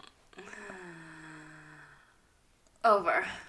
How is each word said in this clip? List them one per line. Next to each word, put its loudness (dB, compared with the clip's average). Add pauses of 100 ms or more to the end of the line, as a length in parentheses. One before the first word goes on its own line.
(2750)
Over. 6 (240)